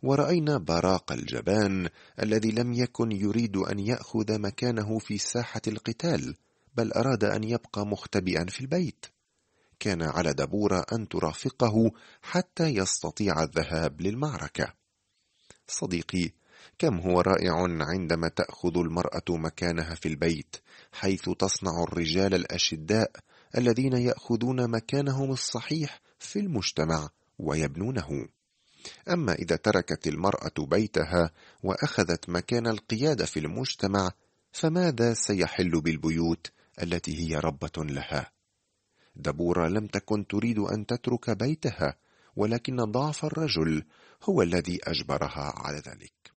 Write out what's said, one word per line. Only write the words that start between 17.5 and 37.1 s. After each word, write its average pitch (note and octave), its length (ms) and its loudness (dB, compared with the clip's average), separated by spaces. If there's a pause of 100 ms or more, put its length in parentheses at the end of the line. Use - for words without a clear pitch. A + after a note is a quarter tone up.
عندما E2 480 0
تأخذ - 500 -2
المرأة E2 520 -2
مكانها E2 640 -2
في E2 140 -4
البيت، D#2+ 480 -2 (360)
حيث F#2+ 360 -2 (100)
تصنع F2+ 440 0
الرجال F2 520 2
الأشداء F2 760 0 (460)
الذين B2 360 2
يأخذون B2 760 0
مكانهم C3+ 600 0
الصحيح C#3+ 680 -4 (180)
في - 200 -6
المجتمع E2 680 0 (300)
ويبنونه. D#2 680 -2 (1040)
أما D3+ 200 2
إذا E2 240 0
تركت F2 520 0
المرأة D#2+ 500 0
بيتها D#2+ 720 2 (320)
وأخذت F2+ 680 0
مكان A#2 360 0
القيادة A2+ 600 0
في - 120 -4
المجتمع، G2 720 0 (420)
فماذا D#3 640 2
سيحل F2+ 640 2
بالبيوت D#2+ 720 0 (320)
التي E2+ 380 -4